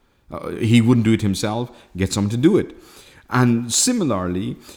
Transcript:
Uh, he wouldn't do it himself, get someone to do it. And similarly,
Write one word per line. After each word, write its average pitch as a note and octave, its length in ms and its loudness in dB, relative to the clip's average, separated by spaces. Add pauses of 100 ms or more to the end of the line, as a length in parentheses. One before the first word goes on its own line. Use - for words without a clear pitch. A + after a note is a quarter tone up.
(320)
Uh, E2 200 -10
he A2+ 300 4
wouldn't A#2 220 4
do A2 100 4
it G#2 80 0
himself, G#2+ 480 -4 (260)
get F#2 180 -2
someone G#2 180 -2
to A#2+ 60 -4
do E3 200 4
it. - 180 -4 (540)
And A#2+ 420 0
similarly, A#2 840 -2 (200)